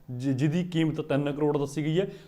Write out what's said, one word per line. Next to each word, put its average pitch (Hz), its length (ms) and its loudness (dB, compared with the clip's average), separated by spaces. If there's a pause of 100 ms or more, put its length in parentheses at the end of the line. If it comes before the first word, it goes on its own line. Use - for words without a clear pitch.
(100)
ਜਿ-, 127 220 -2
ਜਿਹਦੀ 151 320 2
ਕੀਮਤ 160 360 0
ਤਿੰਨ 143 320 0
ਕਰੋੜ 147 260 2
ਦੱਸੀ 143 260 -4
ਗਈ 156 160 2
ਹੈ। 196 60 2 (220)